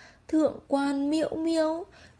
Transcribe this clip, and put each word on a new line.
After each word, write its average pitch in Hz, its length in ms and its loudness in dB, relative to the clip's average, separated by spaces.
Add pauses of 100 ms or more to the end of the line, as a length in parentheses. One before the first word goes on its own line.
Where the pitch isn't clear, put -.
(280)
Thượng 311 300 2 (100)
quan 277 420 0
Miễu 311 260 0
Miễu. 320 480 0 (360)